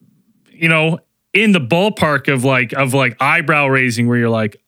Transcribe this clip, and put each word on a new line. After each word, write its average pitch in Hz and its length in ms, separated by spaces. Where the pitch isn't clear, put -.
you 165 180
know, 160 300
in 208 200
the 185 60
ballpark 151 720
of, 127 120
like, 127 300
of, 139 200
like, 127 260
eyebrow 151 460
raising, 127 420
where 120 120
you're 117 100
like, 110 280